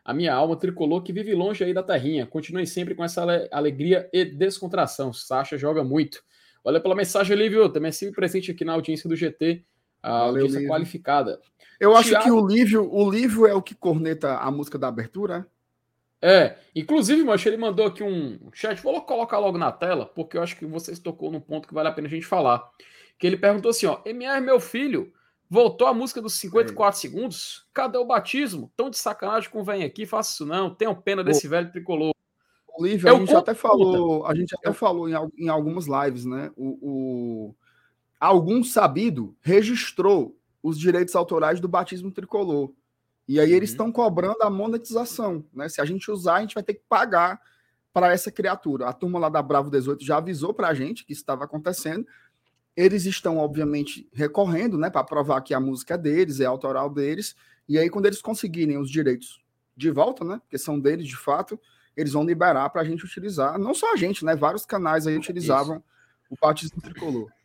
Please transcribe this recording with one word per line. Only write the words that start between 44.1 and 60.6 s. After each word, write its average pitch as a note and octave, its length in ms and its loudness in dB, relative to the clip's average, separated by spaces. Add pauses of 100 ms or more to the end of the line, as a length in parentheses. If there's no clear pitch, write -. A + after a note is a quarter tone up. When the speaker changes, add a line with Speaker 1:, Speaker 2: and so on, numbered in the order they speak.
Speaker 2:
a G#3+ 80 4
monetização, A3+ 1040 -4
né? C#3+ 160 -10
Se - 100 -10
a D3 60 0
gente F#3 240 -6
usar, F3+ 280 0
a G#3 40 0
gente G#3+ 140 -8
vai G#3 80 -6
ter G#3 100 -4
que - 160 -14
pagar F#3 500 2 (540)
pra F3+ 180 6
essa F#3 200 0
criatura. D#3+ 560 -2
A B2+ 60 -2
turma F3+ 260 -4
lá D#3+ 100 2
da D#3 120 0
Bravo C#3+ 280 0
dezoito C#3 340 0
já D3 140 0
avisou E3 340 -4
pra F#3 220 0
gente D3 320 -6
que D3 80 -12
isso - 100 -16
tava C3+ 200 -6
acontecendo. D#3+ 640 -6 (680)
Eles F#3 300 4
estão, F#3 320 -2
obviamente, D3 720 -4
recorrendo, E3 680 0
né, E3+ 100 -2
pra D3 140 -2
provar D3 380 0
que C3+ 120 -6
a C3 60 0
música C3 340 -4
é F3 40 -2
deles, D#3 420 0
é C3+ 60 2
autoral C3+ 440 -2
deles. D3 460 -6 (340)
E D3 80 2
aí, E3 100 4
quando G3 200 0
eles G3+ 120 -2
conseguirem E3 600 -4
os C3+ 100 -4
direitos C3+ 500 -2 (380)
de D3+ 140 -2
volta, F#3 340 0
né, G3+ 140 -8
porque - 180 -12
são D3 220 -4